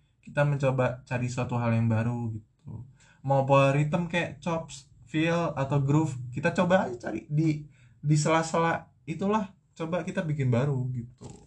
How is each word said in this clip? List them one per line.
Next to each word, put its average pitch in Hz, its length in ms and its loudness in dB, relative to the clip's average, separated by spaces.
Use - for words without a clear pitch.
kita - 240 -2
mencoba 135 640 2
cari 123 240 -2
suatu 120 260 -2
hal 117 160 0
yang 113 140 2
baru 113 460 0
gitu. - 500 -14
Mau 135 240 2
polyrhythm 143 640 4
kayak 170 320 -4
chops, - 480 -6
feel, 160 500 0
atau 135 240 0
groove, 147 380 2
kita 170 180 0
coba 185 380 2
aja - 180 -10
cari - 220 -6
di, 151 340 0
di 151 220 2
sela-sela 160 640 0
itulah, 196 420 -2
coba 170 300 -6
kita 185 220 -6
bikin 147 240 -2
baru 127 400 0
gitu. - 400 -10